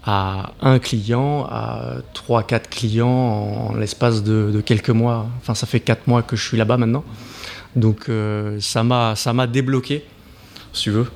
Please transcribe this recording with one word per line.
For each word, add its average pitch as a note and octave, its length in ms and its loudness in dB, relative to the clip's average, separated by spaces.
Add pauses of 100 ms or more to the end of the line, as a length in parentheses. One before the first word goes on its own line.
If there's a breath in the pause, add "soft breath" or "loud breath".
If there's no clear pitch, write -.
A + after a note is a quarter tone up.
à G2 460 -2 (100)
un C3 180 6
client, B2 680 -2
à A#2 460 -6 (180)
trois, A#2 300 0
quatre - 260 -2
clients A2+ 380 0
en, G#2+ 640 0
en A2 40 -2
l'espace A2 480 0
de, G#2+ 300 2
de G#2 80 2
quelques G#2+ 280 2
mois. A2+ 380 2 (120)
Enfin, A#2 160 -4
ça A#2+ 100 -4
fait A#2 140 0
quatre - 280 0
mois A#2+ 140 4
que - 140 -4
je G#2+ 120 -4
suis A#2 100 -2
là-bas A2+ 200 4
maintenant. A#2+ 260 0 (720 loud breath)
Donc, A2 340 2
euh, G#2+ 500 -2
ça - 240 0
m'a, A#2 320 2
ça A#2+ 180 -2
m'a B2+ 140 2
débloqué, C3+ 560 -2 (680 loud breath)
si - 100 -6
tu G#2+ 80 0
veux. A#2 240 2